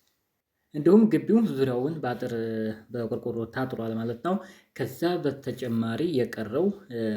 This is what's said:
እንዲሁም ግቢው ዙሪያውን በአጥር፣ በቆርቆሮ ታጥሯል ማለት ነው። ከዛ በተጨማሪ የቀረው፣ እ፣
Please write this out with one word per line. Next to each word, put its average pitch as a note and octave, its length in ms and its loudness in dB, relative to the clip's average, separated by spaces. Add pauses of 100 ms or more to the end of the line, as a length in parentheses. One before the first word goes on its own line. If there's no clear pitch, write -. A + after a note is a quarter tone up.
(760)
እንዲሁም E3+ 320 8
ግቢው F3+ 320 2 (100)
ዙሪያውን C3+ 500 0
በአጥር፣ B2 360 -4 (540)
በቆርቆሮ A#2+ 500 -4 (100)
ታጥሯል A2+ 460 -4
ማለት A2+ 280 -4
ነው። F#3 140 0 (380)
ከዛ - 260 -6 (200)
በተጨማሪ A#2 840 -2 (100)
የቀረው፣ B2 560 0 (200)
እ፣ A#2+ 120 -6 (160)